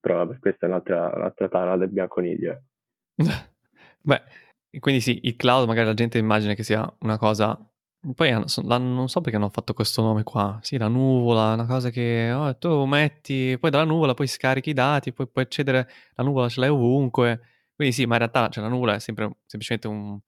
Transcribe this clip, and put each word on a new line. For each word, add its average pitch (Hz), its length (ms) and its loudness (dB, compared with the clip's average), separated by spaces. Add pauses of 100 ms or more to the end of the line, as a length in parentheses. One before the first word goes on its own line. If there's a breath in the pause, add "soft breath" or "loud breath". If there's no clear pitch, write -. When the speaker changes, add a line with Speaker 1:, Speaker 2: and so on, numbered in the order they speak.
Speaker 1:
Però 87 240 0
vabbè, 85 140 -10
questa - 280 -2
è - 40 0
un'altra, 87 440 -2
un'altra - 360 -4
tana 92 260 0
del 92 140 0
bianconiglio, 90 600 -4
eh. - 100 -14 (540)
Speaker 2:
<laughs> - 360 -2 (480 soft breath)
Beh, - 220 2 (480 loud breath)
e - 100 -14
quindi 135 200 2
sì, 120 240 0
il 120 120 -2
cloud 123 300 4
magari 113 200 2
la 110 80 2
gente 117 240 0
immagina 107 360 2
che 107 80 -8
sia 107 280 -2 (100)
una 110 180 -2
cosa, 107 400 0 (560)
poi 160 180 2
hanno, 110 160 0
son, - 180 -4
l'hanno, 123 280 0
non 127 140 -2
so 185 120 -2
perché 120 160 -4
hanno 104 120 0
fatto - 240 -6
questo - 300 -2
nome 110 220 2
qua. 101 380 -2
Sì, - 160 -6
la 110 100 0
nuvola, 120 680 2
una 117 120 -2
cosa 123 240 -2
che, 117 420 -2
"Oh, 135 260 -2
tu 156 260 0
metti, 135 760 0
poi 165 120 0
dalla 143 140 4
nuvola 156 300 2
poi 139 120 -2
scarichi 131 440 -2
i - 40 -2
dati, 135 380 0
poi 131 160 -6
puoi 131 160 -2
accedere, 131 440 0 (260 loud breath)
la 123 100 -2
nuvola 131 240 2
ce 117 120 -4
l'hai 127 100 4
ovunque." 123 680 2 (340 soft breath)
Quindi 135 200 0
sì, 127 120 0
ma 117 80 0
in 117 60 4
realtà, 117 280 0
cioè, - 140 -6
la 104 80 -4
nuvola 123 240 0
è 101 60 -4
sempre 110 260 -8
un, 95 60 -8 (140)
semplicemente 110 420 -8
un 104 400 -8